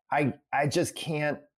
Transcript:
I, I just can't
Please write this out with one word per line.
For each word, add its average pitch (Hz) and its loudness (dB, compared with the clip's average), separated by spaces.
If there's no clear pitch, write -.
I, 143 2
I 143 2
just - 0
can't 151 -4